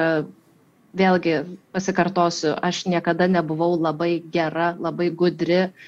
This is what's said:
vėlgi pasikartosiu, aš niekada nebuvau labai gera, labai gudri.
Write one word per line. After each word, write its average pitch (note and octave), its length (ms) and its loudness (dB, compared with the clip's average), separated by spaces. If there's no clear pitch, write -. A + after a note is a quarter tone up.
vėlgi F3+ 420 2
pasikartosiu, F3 840 0
aš - 320 -4
niekada E3+ 420 2
nebuvau E3+ 480 2
labai E3 460 0
gera, E3 520 -2
labai E3+ 360 -2
gudri. E3+ 560 2